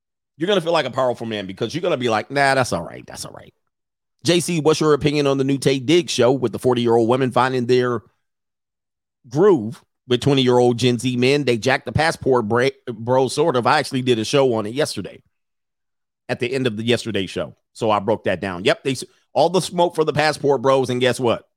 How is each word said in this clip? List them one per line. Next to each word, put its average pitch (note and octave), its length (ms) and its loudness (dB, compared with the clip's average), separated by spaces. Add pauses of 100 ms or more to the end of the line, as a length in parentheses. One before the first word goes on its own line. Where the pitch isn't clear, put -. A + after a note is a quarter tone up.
(360)
You're D#3+ 120 -6
gonna G3 140 2
feel E3 120 -2
like D#3 120 2
a B2+ 60 -8
powerful B2 340 -2
man G#2 220 -6
because G#2 260 -8
you're D#3 80 -6
gonna F3 160 -2
be B2 120 -2
like, A2 200 -2
"Nah, C3+ 260 2
that's B2+ 180 0
all E2+ 100 -4
right. B1 240 -16
That's - 180 -16
all - 60 -16
right." - 220 -20 (680)
J F3 160 2
C, E3+ 200 -4
what's D3+ 200 2
your D#3 140 4
opinion C#3+ 320 0
on C#3 140 2
the C3+ 40 0
new C#3 140 0
Taye C#3 260 0
Diggs D#3 280 2
show A#2+ 200 2
with A#2+ 200 -2
the A#2 80 -8
forty-year-old A#2 500 2
women B2+ 220 0
finding B2+ 340 0
their B2 380 0 (1200)
groove C3+ 560 2 (240)
with B2 140 0
twenty-year-old B2 560 4
Gen B2 220 2
Z B2+ 180 -4
men? C#3 260 2
They A#2+ 140 0
jacked C3 280 0
the A#2 60 -10
passport, C3 560 0
bra-, A#2+ 220 0 (180)
bro, B2 420 0
sort D3 260 0
of. A#2+ 100 0
I C#3+ 140 2
actually C3 240 -4
did A#2+ 160 2
a A2 60 -4
show C3+ 280 2
on G#2+ 140 -2
it A#2+ 80 -10
yesterday C3+ 480 -6 (1080)
at B2+ 100 -4
the A#2+ 140 -4
end B2+ 140 -2
of G#2+ 100 -6
the A2 60 -6
yesterday A2 420 -2
show. E2 300 -8 (180)
So A2+ 160 -4
I G#2 80 2
broke G2+ 280 -2
that F#2+ 160 -2
down. F#2 220 -8
Yep. D3 200 0
They C#3 80 -4
s-, - 140 -8 (280)
all D3+ 160 2
the F3 120 0
smoke F3 340 -2
for D#3+ 80 0
the D3+ 100 -2
passport C#3+ 480 0
bros. C3 300 2
And B2 100 -2
guess B2 180 0
what? A#2 380 -2